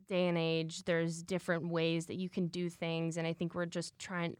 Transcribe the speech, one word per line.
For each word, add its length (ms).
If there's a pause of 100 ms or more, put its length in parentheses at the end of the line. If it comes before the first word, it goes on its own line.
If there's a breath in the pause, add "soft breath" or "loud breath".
day 200
and 100
age, 480
there's 380
different 440
ways 400
that 80
you 140
can 180
do 220
things. 480
And 100
I 60
think 200
we're 140
just 320
trying, 400